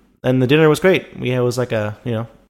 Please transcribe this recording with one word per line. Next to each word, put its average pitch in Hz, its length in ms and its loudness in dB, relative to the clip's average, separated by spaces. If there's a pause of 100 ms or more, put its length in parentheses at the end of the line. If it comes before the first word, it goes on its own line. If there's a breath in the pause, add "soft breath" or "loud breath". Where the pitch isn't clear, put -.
(220)
and 127 200 0
the 123 40 2
dinner 156 220 4
was 151 120 2
great. - 380 0
We, 123 140 -4
it 127 80 -2
was, 123 160 -2
like, 123 160 -4
a, 104 320 -4
you 123 80 -6
know 113 140 -6 (240)